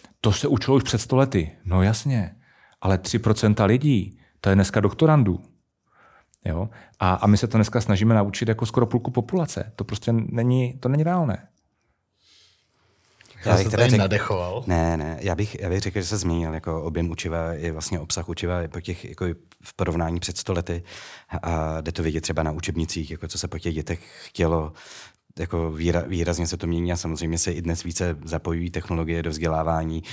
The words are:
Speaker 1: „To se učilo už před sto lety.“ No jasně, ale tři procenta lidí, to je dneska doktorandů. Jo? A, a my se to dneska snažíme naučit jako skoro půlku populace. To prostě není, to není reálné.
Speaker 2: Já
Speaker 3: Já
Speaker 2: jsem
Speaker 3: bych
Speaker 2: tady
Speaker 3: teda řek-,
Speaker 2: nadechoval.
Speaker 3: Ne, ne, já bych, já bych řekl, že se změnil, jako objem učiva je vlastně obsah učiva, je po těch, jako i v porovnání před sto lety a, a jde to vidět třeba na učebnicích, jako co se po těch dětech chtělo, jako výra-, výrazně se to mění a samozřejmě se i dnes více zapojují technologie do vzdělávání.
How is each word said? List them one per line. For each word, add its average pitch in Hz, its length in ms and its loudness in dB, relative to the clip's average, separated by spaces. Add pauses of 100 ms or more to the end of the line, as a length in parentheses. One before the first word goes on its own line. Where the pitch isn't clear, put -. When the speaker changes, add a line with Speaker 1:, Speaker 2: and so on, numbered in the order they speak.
(220)
Speaker 1:
„To 110 100 4
se 120 160 0
učilo 131 300 4
už 127 60 4
před - 140 -2
sto - 180 0
lety.“ 127 360 2 (140)
No 92 180 4
jasně, 110 520 0 (460)
ale 95 160 2
tři 107 220 -2
procenta 107 460 4
lidí, 123 540 2 (220)
to - 80 2
je 98 60 6
dneska - 240 4
doktorandů. 147 600 4 (1040)
Jo? 85 240 -2 (300)
A, 92 140 4
a 98 140 0
my 104 100 8
se 117 100 2
to 107 100 2
dneska 110 240 2
snažíme 110 340 4
naučit 101 320 0
jako 110 180 0
skoro 120 200 2
půlku 120 260 0
populace. 143 640 -2
To - 80 -6
prostě - 300 -4
není, 123 680 0
to 123 100 -2
není 147 140 2
reálné. 165 440 -2 (2000)
Speaker 2:
Já 101 60 4
Speaker 3:
Já 87 60 8
Speaker 2:
jsem 80 80 4
Speaker 3:
bych 107 60 0
Speaker 2:
tady 107 120 4
Speaker 3:
teda 123 80 6
řek-, 110 80 8
Speaker 2:
nadechoval. 98 680 0
Speaker 3:
Ne, 82 300 2
ne, 78 240 -4
já 92 140 0
bych, 104 240 -4
já 92 100 -4
bych 90 100 0
řekl, 95 200 -4
že 90 80 -2
se 104 100 -2
změnil, 85 360 0
jako 80 300 -4
objem 82 260 -2
učiva 82 440 -4
je 80 180 -4
vlastně 80 280 -4
obsah 82 300 -4
učiva, 87 320 -4
je 82 60 -6
po 87 140 -10
těch, 87 240 -8
jako - 200 -8
i 85 100 -4 (280)
v - 120 -18
porovnání 85 440 -2
před 85 180 -6
sto - 160 -4
lety 85 300 -4 (460)
a, 85 80 -6
a 80 440 -2
jde 80 100 -6
to 82 120 -4
vidět 80 180 -2
třeba 80 220 -2
na 78 80 -2
učebnicích, 78 600 -4
jako 82 160 -10
co - 100 -8
se - 100 -4
po - 120 -8
těch 85 140 -4
dětech 78 260 -6 (240)
chtělo, 80 500 0 (640)
jako 85 320 -4
výra-, 82 360 0
výrazně 85 400 -2
se 87 100 -4
to 82 100 -6
mění 85 260 -2
a - 20 -2
samozřejmě 82 420 -4
se 90 140 0
i 82 100 -6
dnes 85 220 -2
více 87 400 -2
zapojují 82 460 -4
technologie 82 540 -4
do 80 60 -4
vzdělávání. 80 720 -2 (120)